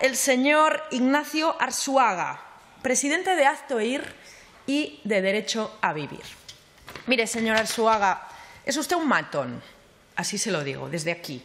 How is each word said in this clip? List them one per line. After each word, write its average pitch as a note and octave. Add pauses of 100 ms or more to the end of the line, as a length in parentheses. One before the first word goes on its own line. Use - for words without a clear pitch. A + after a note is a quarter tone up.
el C4
señor D4
Ignacio D4
Arzuaga, A3+ (400)
presidente D4
de D4
Hazte -
Oír A#3+ (640)
y C#4+
de G#3
Derecho G#3
a F3+
Vivir. D3 (840)
Mire, A#3
señor A3+
Arzuaga, A3 (380)
es A#3+
usted D#4
un E4
matón, C#3+ (540)
así F3+
se G3+
lo D#3
digo, C3+
desde D#3+
aquí. D3+